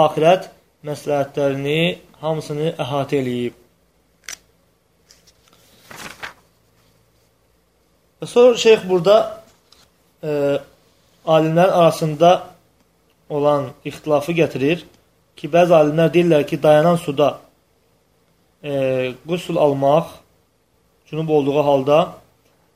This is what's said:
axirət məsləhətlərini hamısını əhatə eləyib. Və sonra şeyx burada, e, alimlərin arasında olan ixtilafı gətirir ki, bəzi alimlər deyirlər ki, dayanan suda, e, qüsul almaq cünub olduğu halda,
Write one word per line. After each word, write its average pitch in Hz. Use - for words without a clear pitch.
axirət 160
məsləhətlərini 143
hamısını 156
əhatə 143
eləyib. 123
Və 156
sonra 240
şeyx 220
burada, 185
e, 156
alimlərin 160
arasında 160
olan 147
ixtilafı 151
gətirir 151
ki, -
bəzi 170
alimlər 156
deyirlər 165
ki, 143
dayanan 156
suda, 143
e, 131
qüsul 170
almaq 143
cünub 156
olduğu 143
halda, 143